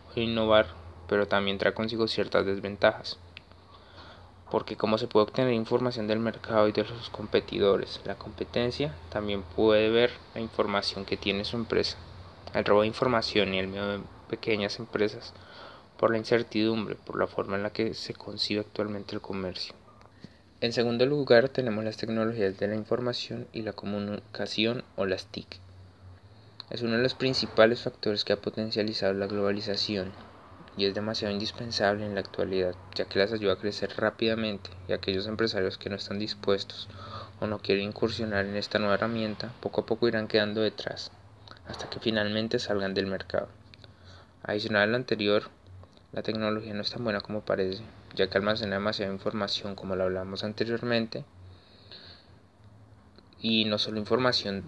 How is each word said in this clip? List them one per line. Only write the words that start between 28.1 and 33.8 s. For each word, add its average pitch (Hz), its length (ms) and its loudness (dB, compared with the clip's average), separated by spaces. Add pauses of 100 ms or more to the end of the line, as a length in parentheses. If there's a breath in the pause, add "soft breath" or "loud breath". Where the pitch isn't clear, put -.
que - 80 0
ha 101 80 2
potencializado 110 720 0
la 98 140 0
globalización 101 840 0 (680)
y 98 100 2
es 98 80 2
demasiado 107 380 -2
indispensable 107 720 0
en 104 100 -4
la 98 80 0
actualidad, 92 520 -2 (220)
ya 98 80 -2
que - 160 0
las 107 120 4
ayuda 104 200 2
a 95 60 0
crecer 101 380 -4